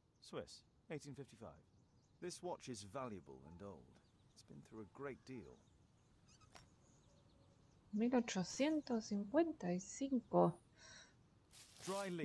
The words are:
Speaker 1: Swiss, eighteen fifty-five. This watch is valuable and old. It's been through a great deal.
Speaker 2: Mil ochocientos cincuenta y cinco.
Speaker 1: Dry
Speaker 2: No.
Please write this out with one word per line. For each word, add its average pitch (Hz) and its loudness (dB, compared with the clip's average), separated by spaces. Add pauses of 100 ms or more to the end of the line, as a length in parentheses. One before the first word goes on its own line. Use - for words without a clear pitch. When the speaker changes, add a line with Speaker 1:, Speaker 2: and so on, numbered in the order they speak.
(200)
Speaker 1:
Swiss, - -8 (260)
eighteen 143 -8
fifty-five. 107 -12 (600)
This 175 -6
watch 175 -6
is 104 -6
valuable 95 -6 (100)
and 87 -12
old. 90 -10 (500)
It's - -20
been 143 -16
through 110 -10
a 90 -10
great 135 -8
deal. 90 -10 (2250)
Speaker 2:
Mil 220 4
ochocientos 247 4
cincuenta 208 4
y 180 2
cinco. 185 4 (1200)
Speaker 1:
Dry 196 -2
Speaker 2:
No. 175 0